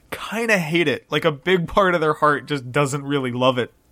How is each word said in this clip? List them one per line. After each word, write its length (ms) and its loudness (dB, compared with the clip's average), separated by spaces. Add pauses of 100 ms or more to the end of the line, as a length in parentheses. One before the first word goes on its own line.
(120)
kinda 460 -2
hate 300 0
it. 240 -2
Like, 120 0
a 80 2
big 360 0
part 280 2
of 60 0
their 120 2
heart 340 0
just 240 -6
doesn't 320 0
really 280 -2
love 260 2
it 140 -2 (200)